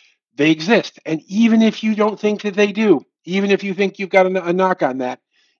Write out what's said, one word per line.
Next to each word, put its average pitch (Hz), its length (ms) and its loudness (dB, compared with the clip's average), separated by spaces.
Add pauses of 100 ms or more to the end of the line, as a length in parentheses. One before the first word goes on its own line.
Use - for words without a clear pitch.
(360)
They 151 160 2
exist. 160 520 0
And 156 220 -6
even 220 340 2
if 220 220 2
you 220 140 -2
don't 208 240 -2
think 208 220 -2
that 208 120 -6
they 208 180 2
do, 196 320 2 (200)
even 196 260 -2
if 196 140 0
you 196 100 -6
think 190 240 -4
you've 190 120 -8
got 190 160 4
a, 185 200 -4
a 170 60 -2
knock 185 300 0
on 131 160 -4
that, 127 220 -6 (400)